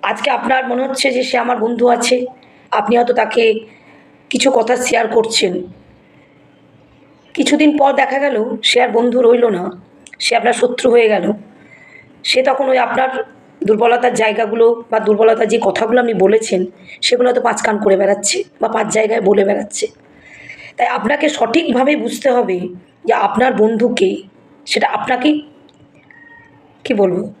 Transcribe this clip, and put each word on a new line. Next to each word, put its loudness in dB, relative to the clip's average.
আজকে -2
আপনার -2
মনে -4
হচ্ছে -2
যে -2
সে -2
আমার -2
বন্ধু 0
আছে, 0
আপনি 0
হয়তো 2
তাকে 2
কিছু 0
কথা 0
শেয়ার -2
করছেন, 0
কিছুদিন 2
পর 4
দেখা 0
গেল -2
সে 2
আর 2
বন্ধু 2
রইল 4
না, -4
সে -2
আপনার 0
শত্রু 0
হয়ে 4
গেল। 0
সে 0
তখন 0
ওই 2
আপনার -2
দুর্বলতার 2
জায়গাগুলো 0
বা 0
দুর্বলতার 2
যে 0
কথাগুলো 0
আপনি 0
বলেছেন 2
সেগুলো 2
হয়তো 0
পাঁচ -2
কান 0
করে 2
বেড়াচ্ছে -2
বা -2
পাঁচ -2
জায়গায় 0
বলে 2
বেড়াচ্ছে। -4
তাই 0
আপনাকে -2
সঠিকভাবে 0
বুঝতে -2
হবে 0
যে 0
আপনার 0
বন্ধু 0
কে, 0
সেটা -2
আপনাকেই, -2
কি -4
বলবো -2